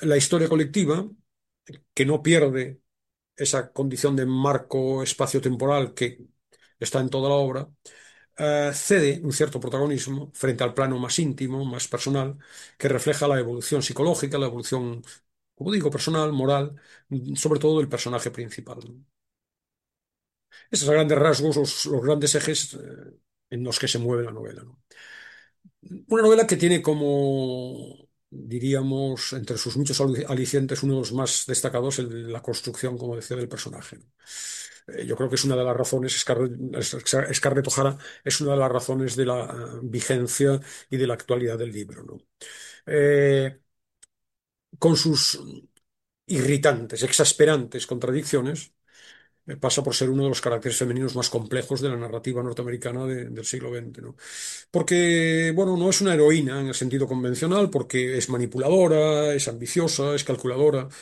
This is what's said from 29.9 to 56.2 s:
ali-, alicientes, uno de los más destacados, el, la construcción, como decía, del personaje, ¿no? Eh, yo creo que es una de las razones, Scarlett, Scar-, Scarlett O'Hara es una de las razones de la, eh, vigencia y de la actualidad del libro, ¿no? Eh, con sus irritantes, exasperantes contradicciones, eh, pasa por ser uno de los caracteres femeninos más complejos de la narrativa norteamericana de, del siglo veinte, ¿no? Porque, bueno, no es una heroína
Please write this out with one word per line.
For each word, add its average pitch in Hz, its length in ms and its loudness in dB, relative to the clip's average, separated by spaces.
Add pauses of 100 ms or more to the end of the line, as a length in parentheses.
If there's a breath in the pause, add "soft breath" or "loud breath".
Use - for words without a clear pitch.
ali-, 135 280 0
alicientes, 131 560 -2
uno 139 100 2
de 131 60 0
los 117 120 -6
más 127 340 -2
destacados, 127 520 -2
el, 117 340 -6
la 113 80 -8
construcción, 123 560 -6
como 120 200 -6
decía, 117 200 -8
del 123 120 -6
personaje, - 500 -12
¿no? - 60 -20 (880 loud breath)
Eh, 120 120 -6
yo 117 100 -2
creo 131 120 0
que 123 80 -4
es - 80 2
una 135 120 2
de 127 80 2
las 123 120 0
razones, 127 360 0
Scarlett, 127 720 -2
Scar-, 135 520 -2
Scarlett 135 340 2
O'Hara 135 300 2 (260 loud breath)
es 135 160 -2
una 147 120 0
de 139 60 2
las 131 120 2
razones 127 460 -2
de 127 100 2
la, 123 180 -2
eh, 120 380 -12
vigencia 127 800 2 (300 loud breath)
y 135 60 -2
de 131 100 2
la 120 80 0
actualidad 120 440 -2
del 117 140 -6
libro, 104 320 -12
¿no? - 140 -16 (680 loud breath)
Eh, 143 720 4 (1200)
con 165 180 6
sus - 440 2 (840)
irritantes, 135 760 0
exasperantes 143 840 4
contradicciones, 131 840 -2 (720 loud breath)
eh, - 100 -12
pasa 131 260 0
por 131 120 -2
ser 131 160 0
uno 135 140 2
de 139 60 2
los 123 100 -2
caracteres 117 380 -2
femeninos 123 380 -2
más 123 120 -2
complejos 123 520 -4
de 139 80 0
la 127 80 -2
narrativa 117 460 -6
norteamericana 123 640 -6
de, 127 240 -6
del 113 140 -10
siglo 127 280 -6
veinte, 117 280 -10
¿no? - 160 -18 (540 loud breath)
Porque, 165 840 2
bueno, 185 220 2
no 175 140 2
es 185 100 2
una 190 140 2
heroína 151 460 6